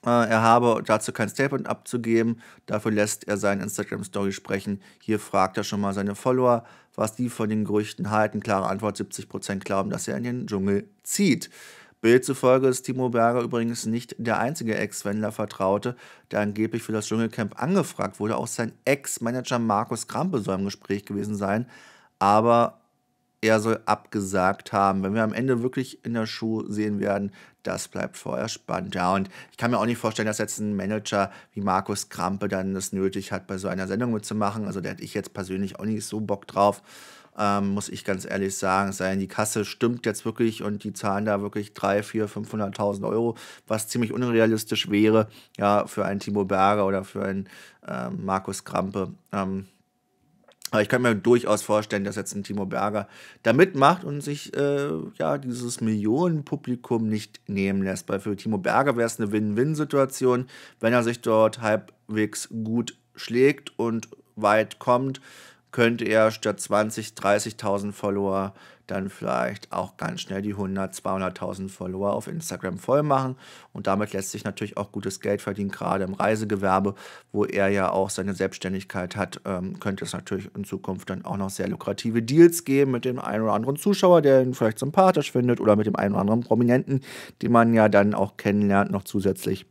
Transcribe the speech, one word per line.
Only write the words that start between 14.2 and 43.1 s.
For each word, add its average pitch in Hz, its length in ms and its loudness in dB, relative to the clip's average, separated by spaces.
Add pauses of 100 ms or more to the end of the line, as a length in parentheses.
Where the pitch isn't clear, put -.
einzige 117 380 -2
Ex-Wendler-Vertraute, 104 1200 -2 (340)
der 104 100 -2
angeblich 107 420 -2
für - 100 -6
das 107 140 -2
Dschungelcamp 110 540 -4
angefragt 143 600 -2
wurde. 107 160 -2
Auch - 100 -4
sein 117 260 -6 (120)
Ex-Manager 127 720 -2
Markus 110 480 0
Krampe 139 340 -2
soll 95 180 -2
im 98 80 -2
Gespräch 101 400 -6
gewesen 101 280 -4
sein, 101 320 0 (520)
aber 113 600 6 (600)
er 110 200 6
soll 110 260 0
abgesagt 98 840 0
haben. 98 300 4
Wenn 95 120 -2
wir 113 80 2
am 110 100 0
Ende 120 300 0
wirklich 127 420 -6
in 117 100 -6
der 110 120 -2
Show 110 420 -4
sehen 104 320 -2
werden, 101 320 -2 (300)
das 95 260 -6
bleibt - 300 -8
vorher 64 300 -6
spannend. 92 460 -6
Ja, 90 200 2
und 95 160 -2 (200)
ich - 60 -20
kann 120 140 0
mir 120 80 2
auch 101 80 2
nicht 113 120 -2
vorstellen, 110 280 -2
dass 107 120 -2
jetzt 104 220 -4
ein 104 160 -2
Manager 101 540 -2 (220)
wie 107 100 -10
Markus 98 480 -2
Krampe 98 380 -4
dann 95 260 -2
das 92 180 -6
nötig 95 400 -2
hat, 92 140 -8
bei 98 100 -8
so 95 120 -6
einer 92 180 -4
Sendung 113 260 -2
mitzumachen. 107 540 -4
Also 98 160 -6
da 98 80 -8
hätte - 140 -12
ich - 100 -14
jetzt 101 180 -6
persönlich 95 460 -6
auch 98 60 -10
nicht 107 220 -4
so 107 140 -6
Bock 101 260 -6
drauf, 101 360 2 (560)
ähm, 101 300 0
muss 98 220 -4
ich - 140 -12
ganz 95 200 -4
ehrlich 98 320 -4
sagen. 98 340 0
Es 95 80 -8
sei 92 120 -2
denn, 98 100 -2
die 95 80 -4
Kasse 107 380 -2
stimmt 120 400 -2
jetzt 107 180 -4
wirklich 113 380 -2
und 101 220 -6
die 101 100 -8
zahlen 101 320 -2
da 101 160 0
wirklich 101 320 -8
drei, 101 280 0
vier, 107 260 -4
fünfhunderttausend 101 760 -4
Euro, 113 320 -2 (300)